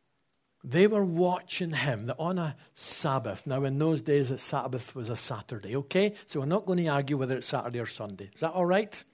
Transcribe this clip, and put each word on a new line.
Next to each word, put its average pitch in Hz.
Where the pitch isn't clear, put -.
They 165
were 208
watching 180
him, 120
that 123
on 175
a 160
Sabbath, 127
now 135
in 139
those 156
days 143
a 131
Sabbath 131
was 117
a 120
Saturday, 107
okay? 196
So 147
we're 135
not 185
going 180
to 165
argue 143
whether 131
it's 120
Saturday 120
or 113
Sunday. 101
Is -
that 160
all 180
right? 202